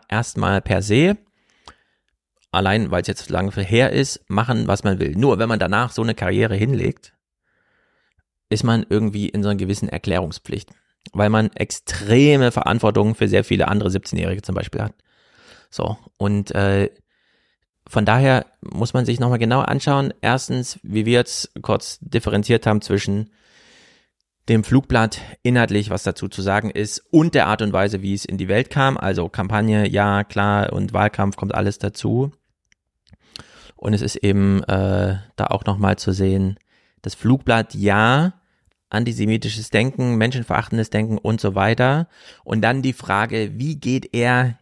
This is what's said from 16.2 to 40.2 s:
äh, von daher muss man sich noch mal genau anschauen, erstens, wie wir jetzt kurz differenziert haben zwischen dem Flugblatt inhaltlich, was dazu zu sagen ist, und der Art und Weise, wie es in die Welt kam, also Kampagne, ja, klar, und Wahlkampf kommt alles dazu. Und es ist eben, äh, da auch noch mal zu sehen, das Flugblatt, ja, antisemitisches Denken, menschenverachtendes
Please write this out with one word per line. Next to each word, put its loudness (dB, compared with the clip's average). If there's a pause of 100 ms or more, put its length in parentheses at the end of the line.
äh, 2 (1000)
von 0
daher 4 (160)
muss -6
man 0
sich -2
noch 0
mal 2
genau 2
anschauen, 0
erstens, -4
wie -2
wir 2
jetzt 0 (100)
kurz -4
differenziert 0
haben 2
zwischen -2 (1160)
dem 4
Flugblatt 2 (220)
inhaltlich, 2
was -4
dazu -4
zu -10
sagen 0
ist, -6 (120)
und 6
der 4
Art 0
und 0
Weise, 0
wie -2
es -6
in -6
die -4
Welt 0
kam, 0
also -2
Kampagne, 0
ja, 2
klar, 0
und -4
Wahlkampf 0
kommt -6
alles -2
dazu. -4 (1400)
Und -2
es 0
ist -6
eben, 2
äh, 0 (180)
da -4
auch -2
noch 0
mal 2
zu -2
sehen, 0 (440)
das -12
Flugblatt, 2
ja, 4 (560)
antisemitisches -2
Denken, 0
menschenverachtendes -2